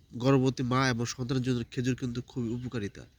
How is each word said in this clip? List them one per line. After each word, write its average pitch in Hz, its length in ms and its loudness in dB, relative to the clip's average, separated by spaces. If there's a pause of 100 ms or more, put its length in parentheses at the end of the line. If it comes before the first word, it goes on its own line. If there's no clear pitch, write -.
(160)
গর্ভবতী 131 480 4
মা 127 260 2
এবং 117 160 0
সন্তানের 127 380 -2
জন্য 120 280 0
খেজুর 127 240 0
কিন্তু 123 260 -6
খুবই 120 280 -6
উপকারিতা। 117 560 -6 (140)